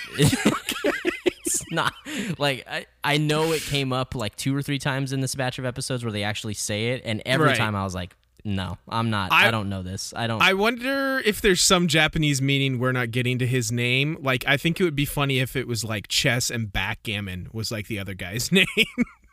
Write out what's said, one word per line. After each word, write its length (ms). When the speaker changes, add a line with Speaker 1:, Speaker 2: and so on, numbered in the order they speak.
Speaker 1:
<laughs> 180
It's 240
not, 220
like, 300
I, 180
I 140
know 340
it 100
came 320
up, 220
like, 200
two 200
or 60
three 180
times 340
in 80
this 140
batch 240
of 60
episodes 380
where 80
they 120
actually 320
say 340
it, 160
and 200
every 220
Speaker 2:
Right. 100
Speaker 1:
time 180
I 80
was 100
like, 220
"No, 340
I'm 220
not. 200
Speaker 2:
I 160
Speaker 1:
I 40
don't 180
know 140
this. 320
I 120
don't." 140
Speaker 2:
I 120
wonder 720
if 180
there's 200
some 260
Japanese 540
meaning 380
we're 120
not 200
getting 280
to 80
his 240
name. 500
Like, 260
I 100
think 240
it 40
would 100
be 100
funny 340
if 160
it 120
was, 160
like, 240
chess 420
and 240
backgammon 800
was, 180
like, 160
the 120
other 160
guy's 360
<laughs> 0
name. 140